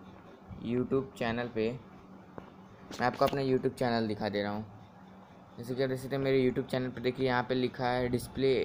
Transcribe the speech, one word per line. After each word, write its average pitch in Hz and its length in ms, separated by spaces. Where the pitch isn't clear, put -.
YouTube 127 520
channel 120 360
पे, 113 180
मैं 120 60
आपको - 180
अपना 139 180
YouTube 131 360
channel 117 300
दिखा 107 200
दे 101 140
रहा 104 100
हूँ। 107 180
जैसे 123 160
कि 123 80
आप 135 60
देख 131 100
सकते 131 180
हैं 139 60
मेरे 135 180
YouTube 127 300
channel 127 200
पे, 120 100
देखिए 127 260
यहाँ 123 220
पे 131 60
लिखा 127 340
है 123 200
display, 123 440